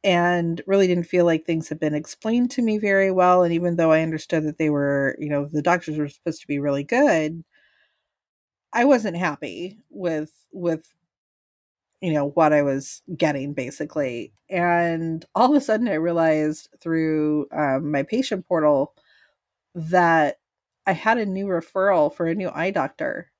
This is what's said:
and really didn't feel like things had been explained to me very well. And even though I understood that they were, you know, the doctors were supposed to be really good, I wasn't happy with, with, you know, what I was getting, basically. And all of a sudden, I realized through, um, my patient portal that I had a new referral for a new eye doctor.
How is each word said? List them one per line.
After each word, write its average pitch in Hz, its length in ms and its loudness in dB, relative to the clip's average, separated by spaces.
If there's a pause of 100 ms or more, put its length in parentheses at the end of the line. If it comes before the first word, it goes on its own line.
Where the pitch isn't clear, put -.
and 175 640 2
really 196 200 4
didn't 175 200 0
feel 175 200 2
like 160 180 2
things 160 240 -4
had 156 100 -8
been 151 160 -2
explained 233 580 -2
to 247 100 -2
me 214 160 0
very 196 320 2
well. 180 320 4
And 170 100 2
even 170 240 0
though 160 160 4
I 160 80 6
understood 160 440 -2
that 151 140 -4
they 156 120 0
were, 143 480 0
you 147 100 -8
know, 143 180 -2
the 151 160 -4
doctors 170 360 0
were 147 100 -2
supposed - 320 -10
to - 60 -20
be 143 120 -4
really 143 260 -2
good, 170 600 0 (1300)
I 240 120 2
wasn't 220 320 4
happy 165 640 -6 (120)
with, 160 420 -6 (200)
with, 170 400 -6 (1080)
you 175 120 -2
know, 143 180 0
what 151 220 4
I 147 100 4
was 139 400 -4 (140)
getting, 147 360 -2
basically. 139 800 -6 (160)
And 165 760 -2 (100)
all 247 160 4
of 302 60 4
a 262 40 4
sudden, 226 280 -2
I 180 60 -2
realized 160 720 0 (120)
through, 156 720 0
um, 147 380 -2
my 139 140 0
patient 214 440 -4
portal 151 460 2 (800)
that 165 640 2 (480)
I 190 60 0
had 220 260 0
a 208 80 -2
new 196 200 -6
referral 180 680 0
for 170 120 -4
a 165 80 -2
new 190 200 -4
eye 180 160 -4
doctor. - 680 -6